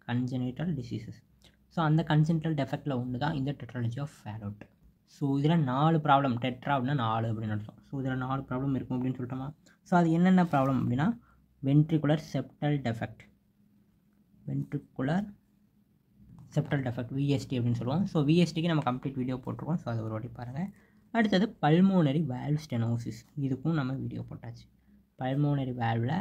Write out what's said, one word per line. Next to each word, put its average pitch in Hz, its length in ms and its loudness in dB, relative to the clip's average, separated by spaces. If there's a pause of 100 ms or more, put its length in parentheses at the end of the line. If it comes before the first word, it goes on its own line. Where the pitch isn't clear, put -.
congenital 127 720 -4
diseases. 117 400 -8 (540)
So, - 80 -4 (100)
அந்த 156 140 6
congenital 160 580 2
defect-ல 135 400 -4
ஒண்ணு 127 220 -6
தான் 127 160 -2
இந்த 135 200 -2
tetralogy 117 460 -6
of 147 100 -12
Fallot. 104 480 -10 (500)
So, - 120 -6 (140)
இதுல 156 180 4 (120)
நாலு 151 360 2
problem, 139 300 4 (100)
tetra 131 300 -2
அப்படின்னா 135 280 0
நாலு 113 260 0
அப்படின்னு 110 280 -2
அர்த்தம். 107 200 -10 (120)
So, - 120 -12
இதுல 131 160 -2
நாலு 131 260 -4
problem 135 340 -2
இருக்கும் 127 200 -4
அப்படின்னு 131 220 -2
சொல்லிட்டோமா? 131 280 -8 (420)
So, - 100 0
அது 170 140 4
என்னென்ன 180 400 6
problem 135 280 4
அப்படின்னா, 120 260 2 (560)
ventricular 151 640 4
septal 147 500 -4 (120)
defect, 117 340 -6 (1300)
ventricular 139 760 -4 (1300)
septal 147 320 -2
defect, 120 320 -6
வி 139 80 0 (100)
எஸ் - 140 -6
டி 131 80 -2
அப்படின்னு 120 240 0
சொல்லுவோம். 151 300 0
So, 160 180 2
V 165 140 6
S 160 120 -4
டிக்கு 165 160 0
நம்ம 151 160 0
complete 127 320 -4
video 127 240 -2
போட்டிருக்கோம். 131 380 -4
So, - 100 -6
அது 113 140 -4
ஒரு 110 100 -4
வாட்டி 117 220 -8
பாருங்க. 123 240 -8 (520)
அடுத்தது 214 340 2 (140)
pulmonary 170 680 6
valve 135 320 -2
stenosis, 117 560 -2 (240)
இதுக்கும் 143 360 -2
நம்ம 131 220 -4
video 120 280 -8
போட்டாச்சு. - 360 -14 (560)
Pulmonary 135 600 0
வேல்வில் 117 380 2